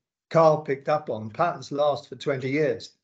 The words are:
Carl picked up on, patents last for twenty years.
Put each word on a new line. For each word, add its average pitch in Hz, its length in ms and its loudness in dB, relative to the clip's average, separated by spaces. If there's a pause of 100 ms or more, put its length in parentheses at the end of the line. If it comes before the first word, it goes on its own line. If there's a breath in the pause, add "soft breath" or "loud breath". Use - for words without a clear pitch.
(300)
Carl 156 320 6
picked 139 260 -6
up 151 220 0
on, 110 200 -6
patents 143 400 -2
last 143 380 0
for 131 80 -14
twenty 131 340 -4
years. 139 540 -2